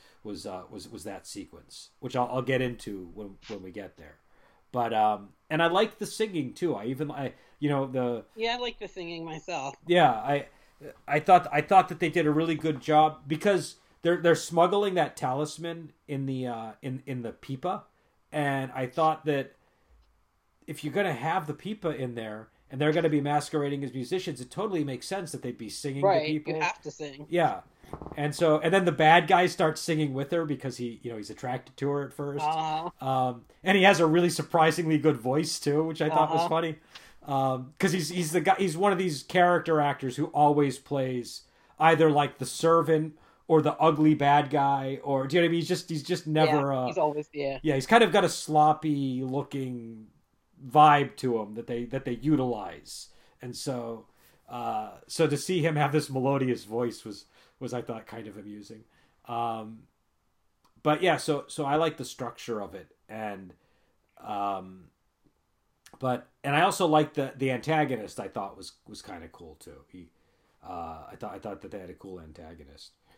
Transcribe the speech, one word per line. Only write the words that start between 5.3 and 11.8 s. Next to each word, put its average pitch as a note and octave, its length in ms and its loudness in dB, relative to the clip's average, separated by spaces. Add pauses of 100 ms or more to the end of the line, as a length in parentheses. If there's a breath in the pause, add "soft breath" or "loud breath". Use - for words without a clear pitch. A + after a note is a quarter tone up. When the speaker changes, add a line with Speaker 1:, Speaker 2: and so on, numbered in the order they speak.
Speaker 1:
and D#3 120 0
I E3+ 40 4
liked G3 320 0
the G3+ 80 -8
singing F3 480 -4
too. E3 200 -2
I G#2 120 -6
even, C#3 240 -6
I, C3+ 240 -8 (240 soft breath)
you D3 100 0
know, C#3 180 0
the B2 380 -2 (100)
Speaker 2:
Yeah, A3+ 200 -2
I B3 40 -6
like B3 200 -8
the G3 100 -10
singing E3+ 340 -10
myself. D#3+ 540 -8 (100)
Speaker 1:
Yeah, E3+ 240 6
I, B2 360 -2 (600 soft breath)
I D3 140 0
thought, F3 320 6
I D3 80 2
thought F3+ 300 6